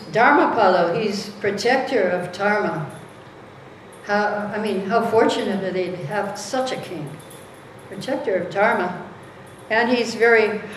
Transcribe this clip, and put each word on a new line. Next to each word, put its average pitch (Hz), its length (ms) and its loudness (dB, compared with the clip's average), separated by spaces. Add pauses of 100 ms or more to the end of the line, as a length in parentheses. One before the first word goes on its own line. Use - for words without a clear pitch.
(120)
Dharmapala, 208 920 4
he's 202 280 -4
protector 240 800 0
of 175 220 -2
Dharma. 190 540 -2 (1200)
How, 208 500 0
I 208 40 -4
mean, 196 260 -2
how 226 180 2
fortunate 214 600 2
are 185 80 -4
they 180 180 -2
to 175 160 -8
have 202 320 -4
such 254 340 -4
a - 60 -6
king, 156 320 -10 (800)
protector 208 480 -4
of 170 180 -2
Dharma. 196 540 0 (640)
And 233 200 2
he's 240 260 0
very 214 420 4 (200)